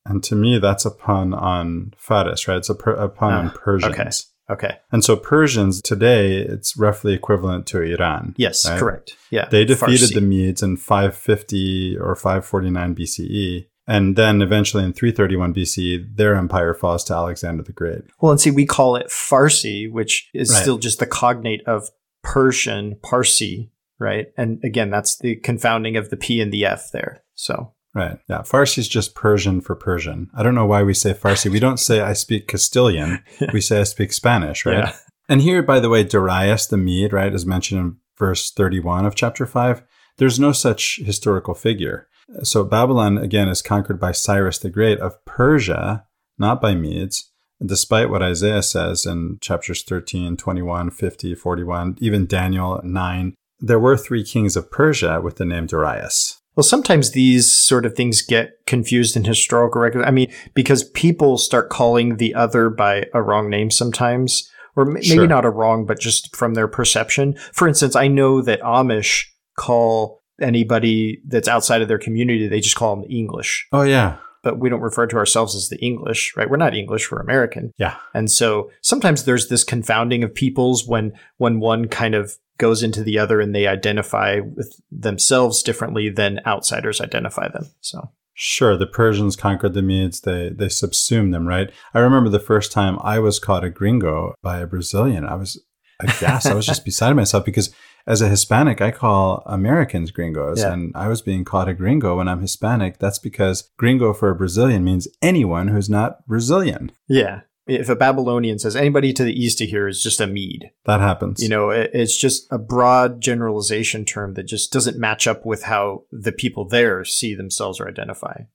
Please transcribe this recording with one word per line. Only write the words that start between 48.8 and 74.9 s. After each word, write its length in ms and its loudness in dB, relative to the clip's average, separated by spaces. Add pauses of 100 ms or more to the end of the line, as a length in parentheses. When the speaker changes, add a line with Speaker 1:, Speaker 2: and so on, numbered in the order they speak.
Speaker 1:
in 360 -6
chapters 420 -6
thirteen, 540 -6
twenty-one, 540 -4
fifty, 440 -6
forty-one, 640 -4
even 260 0
Daniel 600 -2
nine. 500 -4 (240)
There 220 2
were 160 6
three 260 -4
kings 320 0
of 160 -6
Persia 500 2
with 140 -6
the 100 -4
name 200 -4
Darius. 720 -4 (180)
Speaker 2:
Well, 80 4
sometimes 480 4
these 400 4
sort 340 4
of 100 -4
things 260 0
get 320 0 (140)
confused 480 2
in 80 0
historical 580 2
record. 220 2
I 80 2
mean, 200 4 (220)
because 300 4
people 540 4
start 320 2
calling 480 2
the 180 0
other 340 4
by 440 0
a 80 2
wrong 280 0
name 220 0
sometimes, 800 0 (260)
or 100 4
m-, 100 0
maybe 120 -4
Speaker 1:
Sure. 200 6
Speaker 2:
not 180 4
a 40 4
wrong, 360 2
but 140 -2
just 360 -4
from 200 0
their 120 2
perception. 680 0 (180)
For 140 4
instance, 280 2
I 140 4
know 320 4
that 200 0
Amish 640 0 (320)
call 640 0 (200)
anybody 840 2
that's 220 0
outside 340 2
of 60 -2
their 120 0
community, 480 0
they 120 0
just 160 0
call 200 0
them 140 -10
English. 640 -6
Speaker 1:
Oh, 120 4
yeah. 340 2 (260)
Speaker 2:
But 160 -2
we 100 0
don't 120 -4
refer 260 -2